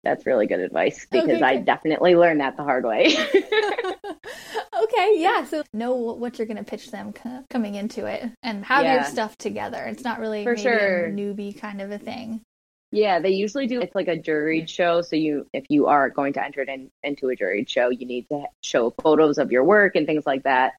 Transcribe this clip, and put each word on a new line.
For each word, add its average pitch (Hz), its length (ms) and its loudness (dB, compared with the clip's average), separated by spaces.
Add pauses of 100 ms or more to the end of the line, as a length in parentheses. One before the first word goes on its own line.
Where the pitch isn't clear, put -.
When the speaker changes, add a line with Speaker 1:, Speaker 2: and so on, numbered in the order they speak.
Speaker 1:
That's - 220 -2
really 117 200 4
good 90 140 -2
advice, 92 520 -2
Speaker 2:
Okay, - 140 2
Speaker 1:
because 131 160 2
I 131 140 4
Speaker 2:
good. 127 80 -4
Speaker 1:
definitely 156 500 2
learned 170 260 6
that 131 160 -2
the 151 60 -8
hard 131 220 0
way. 117 320 4
<laughs> 622 100 -2 (140)
Speaker 2:
<laughs> 415 640 -4 (800)
Okay, 427 360 4
yeah. 349 260 2
So 302 180 -4 (100)
know 233 220 -2
wh-, 233 240 -4
what 240 200 -8
you're 226 80 -4
gonna 214 180 -8
pitch - 260 -12
them 202 220 -12
co-, 254 380 -14
coming 214 240 -4
into 202 320 -8
it, 226 240 -6 (120)
and 208 220 -6
have 269 200 2
your 269 100 4
Speaker 1:
Yeah. 247 100 4
Speaker 2:
stuff 233 340 -4
together. 208 460 -6
It's 226 200 -10
not 233 160 -6
really 220 240 -6
Speaker 1:
For 247 60 0
Speaker 2:
maybe 226 120 -2
Speaker 1:
sure. 202 440 2
Speaker 2:
a 165 60 -6
newbie 202 460 -6
kind 202 220 -12
of 196 100 -10
a 208 80 -8
thing. 220 420 -10 (520)
Speaker 1:
Yeah, 202 280 2
they 190 100 2
usually 202 380 -2
do, 247 120 -2
it's 185 140 -6
like 180 140 -2
a 165 80 0
juried 160 520 -2
show. 175 340 2
So 170 120 -6
you, 151 380 0
if 135 160 -6
you 147 180 4
are 139 240 4
going 139 220 -2
to 139 120 -4
enter 143 180 -8
it 131 60 -4
in, 135 220 -12 (140)
into 139 240 -4
a 123 80 -2
juried 104 320 -2
show, 123 200 2
you 123 160 -4
need 123 260 -8
to 143 140 -6 (200)
show 120 260 0 (120)
photos 151 360 6
of 139 140 0
your 127 100 4
work 202 320 6
and 160 120 2
things 151 200 -2
like 135 160 -2
that. 131 360 2